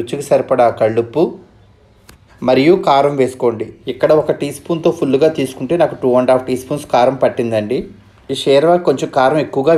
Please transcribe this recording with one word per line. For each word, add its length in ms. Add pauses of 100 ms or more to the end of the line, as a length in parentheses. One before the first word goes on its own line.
రుచికి 300
సరిపడా 360 (140)
కళ్ళుప్పు 420 (1300)
మరియు 260 (120)
కారం 340
వేసుకోండి. 440 (280)
ఇక్కడ 180 (100)
ఒక 200
టీ 160
స్పూన్తో 420
ఫుల్గా 300 (100)
తీసుకుంటే 420
నాకు 220
టూ 160
అండ్ 140
హాఫ్ 160
టీ 120
స్పూన్స్ 320
కారం 300
పట్టిందండి. 560 (540)
ఈ 100
షేర్వా 320 (140)
కొంచెం 280
కారం 280
ఎక్కువగా 340